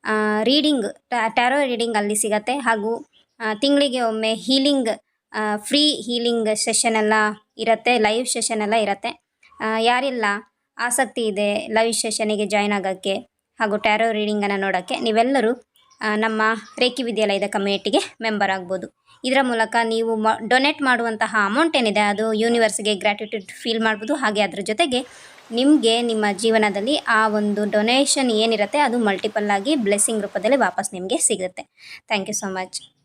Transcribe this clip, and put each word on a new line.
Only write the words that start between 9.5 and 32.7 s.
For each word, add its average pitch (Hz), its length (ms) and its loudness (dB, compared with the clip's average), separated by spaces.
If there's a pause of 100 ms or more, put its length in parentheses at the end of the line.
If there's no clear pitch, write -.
ಆ, 220 200 -2
ಯಾರೆಲ್ಲ 247 460 0 (520)
ಆಸಕ್ತಿ 240 500 -2
ಇದೆ 208 400 -2
ಲೈವ್ 226 260 2
ಸೆಷನ್ನಿಗೆ 214 520 -2
ಜಾಯಿನ್ 208 280 0
ಆಗೋಕ್ಕೆ 190 400 -2 (460)
ಹಾಗೂ 214 180 0
ಟ್ಯಾರೋ 220 340 2
ರೀಡಿಂಗನ್ನು 208 480 -2
ನೋಡೋಕ್ಕೆ, 190 400 -2
ನೀವೆಲ್ಲರೂ, 233 540 2 (480)
ಆ, 214 140 0
ನಮ್ಮ 220 260 0 (380)
ರೇಖಿ 247 240 0
ವಿದ್ಯಾಲಯದ 202 440 0
ಕಮ್ಯುನಿಟಿಗೆ 202 520 0 (220)
ಮೆಂಬರ್ 208 300 0
ಆಗ್ಬೋದು. 185 360 -6 (360)
ಇದರ 262 180 2
ಮೂಲಕ 233 420 0
ನೀವು 226 320 0
ಮ-, 214 320 0
ಡೊನೇಟ್ 277 340 2
ಮಾಡುವಂತಹ 233 540 0 (100)
ಅಮೌಂಟ್ 294 320 2
ಏನಿದೆ 208 220 2
ಅದು 208 340 0
ಯೂನಿವರ್ಸ್‌ಗೆ 214 640 2
ಗ್ರ್ಯಾಟಿಟ್ಯೂಡ್ 208 500 -4
ಫೀಲ್ 226 340 -6
ಮಾಡ್ಬೋದು. 220 360 0
ಹಾಗೆ 214 260 0
ಅದ್ರ 202 220 -2
ಜೊತೆಗೆ 247 420 -2 (460)
ನಿಮ್ಗೆ 240 500 4
ನಿಮ್ಮ 220 240 0 (120)
ಜೀವನದಲ್ಲಿ 214 600 2
ಆ 220 300 2
ಒಂದು 208 440 0
ಡೊನೇಷನ್ 247 600 2
ಏನಿರತ್ತೆ 220 460 0
ಅದು 247 200 2
ಮಲ್ಟಿಪಲ್ 208 520 0
ಆಗಿ 202 260 2
ಬ್ಲೆಸ್ಸಿಂಗ್ 208 460 0
ರೂಪದಲ್ಲಿ 202 340 0
ವಾಪಸ್ 202 380 0
ನಿಮ್ಗೆ 190 240 -4
ಸಿಗುತ್ತೆ. 185 520 -4 (420)
Thank 202 200 -2
you 208 140 -6
so 190 120 -6
much. 185 240 -10 (220)